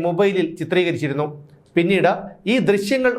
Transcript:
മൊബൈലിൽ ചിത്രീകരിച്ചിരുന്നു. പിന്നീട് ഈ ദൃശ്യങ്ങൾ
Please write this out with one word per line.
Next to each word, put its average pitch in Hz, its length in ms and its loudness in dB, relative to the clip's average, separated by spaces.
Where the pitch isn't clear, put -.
മൊബൈലിൽ 175 420 0
ചിത്രീകരിച്ചിരുന്നു. 151 680 -2
പിന്നീട് 180 340 4
ഈ 262 40 4
ദൃശ്യങ്ങൾ 240 480 2